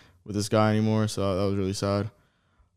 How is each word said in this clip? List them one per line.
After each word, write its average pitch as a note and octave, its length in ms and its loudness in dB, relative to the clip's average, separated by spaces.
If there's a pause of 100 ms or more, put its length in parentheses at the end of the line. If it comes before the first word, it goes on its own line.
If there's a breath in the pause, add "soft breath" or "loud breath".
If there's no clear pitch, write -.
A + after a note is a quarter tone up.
(260 soft breath)
with G2+ 100 -8
this G#2 120 -2
guy G#2+ 220 4
anymore. A2 380 2
So G2 140 -6 (180)
that G2+ 80 0
was G2 80 -2
really G2 180 -2
sad, G2+ 380 -2 (640)